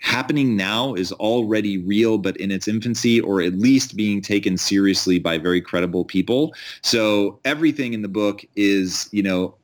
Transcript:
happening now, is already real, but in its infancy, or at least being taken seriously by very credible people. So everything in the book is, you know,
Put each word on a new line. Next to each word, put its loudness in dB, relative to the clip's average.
happening 0
now, -2
is -4
already 0
real, 2
but -2
in -4
its -4
infancy, 0
or 0
at 0
least 2
being 0
taken 0
seriously 2
by -2
very 0
credible -2
people. -2
So 0
everything 0
in -6
the -6
book -2
is, 0
you -2
know, -2